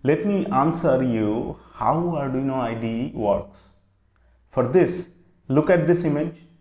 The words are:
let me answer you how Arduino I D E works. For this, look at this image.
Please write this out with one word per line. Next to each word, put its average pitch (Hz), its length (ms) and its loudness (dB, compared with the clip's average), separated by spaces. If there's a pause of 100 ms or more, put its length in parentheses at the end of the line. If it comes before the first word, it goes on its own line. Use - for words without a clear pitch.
let 151 240 2
me 202 200 0
answer 139 540 2
you 113 560 -2 (160)
how 120 220 -2
Arduino 139 580 -2
I 117 220 -4
D 113 120 -6
E 117 280 -4
works. 101 540 -4 (800)
For 127 180 0
this, 170 420 2 (380)
look 151 240 2
at 165 160 4
this 170 160 2
image. 160 380 -4 (200)